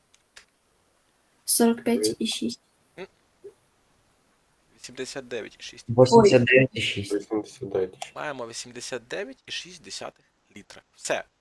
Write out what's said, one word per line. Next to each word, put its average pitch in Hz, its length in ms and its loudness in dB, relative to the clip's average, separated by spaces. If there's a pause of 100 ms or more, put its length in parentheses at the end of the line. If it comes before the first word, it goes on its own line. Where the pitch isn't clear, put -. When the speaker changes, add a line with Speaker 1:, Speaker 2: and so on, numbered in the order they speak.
(1400)
Speaker 1:
Сорок 233 400 2
п'ять 226 340 -2
і 226 80 -4
шість. - 340 -6 (380)
Speaker 2:
М. 190 80 -14 (1700)
Вісімдесят 127 520 -14
дев'ять 110 320 -12
і - 20 -18
шість. - 240 -20 (100)
Speaker 1:
Ой. 127 100 10
Speaker 3:
Вісімдесят 196 380 8
дев'ять 131 280 6
і 113 80 -8
шість. 104 340 -6
Speaker 4:
Вісімдесят 104 540 -6
дев'ять. 92 460 -6
Speaker 2:
Маємо 143 320 -10
вісімдесят 117 640 -14
дев'ять 202 380 -12
і - 60 -16
шість 175 300 -14
десятих - 420 -16 (320)
літра. - 260 -20 (140)
Все. - 280 -6 (160)